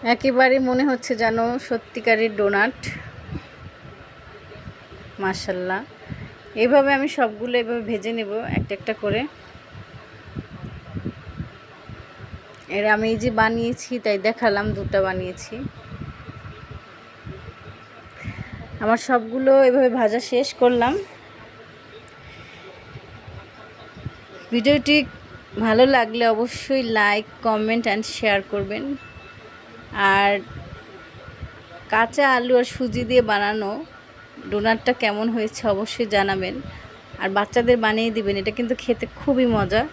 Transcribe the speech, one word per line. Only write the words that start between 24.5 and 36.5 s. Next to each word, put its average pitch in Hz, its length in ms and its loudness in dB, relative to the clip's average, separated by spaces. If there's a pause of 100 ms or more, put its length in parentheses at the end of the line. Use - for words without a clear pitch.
ভিডিওটি 277 460 4 (680)
ভালো 220 200 6
লাগলে 233 380 2 (120)
অবশ্যই 247 480 -2 (140)
like, 208 320 2 (160)
comment 220 480 0
and 214 100 -2 (120)
share 202 360 2
করবেন। 202 320 -4 (1080)
আর 202 400 4 (1600)
কাঁচা 233 340 2 (100)
আলু 247 240 0
আর 247 140 2
সুজি 247 360 -4
দিয়ে 247 220 6
বানানো 208 400 0 (800)
ডোনাটটা 220 440 0
কেমন 220 320 -2 (100)
হয়েছে 220 260 -4 (120)
অবশ্যই 220 420 -4
জানাবেন। 196 400 0 (640)